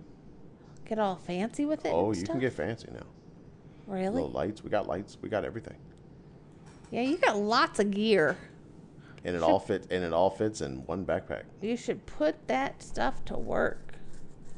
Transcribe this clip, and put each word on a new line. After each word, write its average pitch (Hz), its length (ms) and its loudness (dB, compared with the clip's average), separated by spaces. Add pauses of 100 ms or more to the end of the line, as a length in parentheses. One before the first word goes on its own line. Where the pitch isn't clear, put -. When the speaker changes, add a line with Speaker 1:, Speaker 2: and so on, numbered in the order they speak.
(840)
Speaker 1:
Get 220 140 -2
all 196 160 2
fancy 196 500 -2
with 302 180 0
it 311 80 0
Speaker 2:
Oh, 180 180 4
Speaker 1:
and 220 80 2
Speaker 2:
you 170 80 -2
Speaker 1:
stuff? 339 100 -2
Speaker 2:
can 254 60 0
get 127 120 2
fancy 101 400 -4
now. - 140 -14 (800)
Speaker 1:
Really? 190 260 -2
Speaker 2:
Little 254 160 0
lights. 78 340 -2
We - 60 -10
got 104 160 0
lights. 95 340 -4
We - 100 -8
got 101 160 0
everything. 107 320 -8 (1120)
Speaker 1:
Yeah, 220 100 -2
you 262 160 2
got 247 200 4
lots 233 420 4
of 208 100 4
gear. 196 480 6 (840)
Speaker 2:
And 90 120 0
it 87 60 0
Speaker 1:
Should 82 40 4
Speaker 2:
all 90 140 8
fit, 98 320 -2
and 90 120 2
it 82 100 0
all 92 180 6
fits 107 300 -2
in 69 160 -4 (100)
one 90 180 -2
backpack. 80 380 -2 (180)
Speaker 1:
You 233 160 -2
should - 300 -6
put - 400 -2
that 262 340 -2
stuff - 440 -2
to - 120 -2
work. - 560 -2 (640)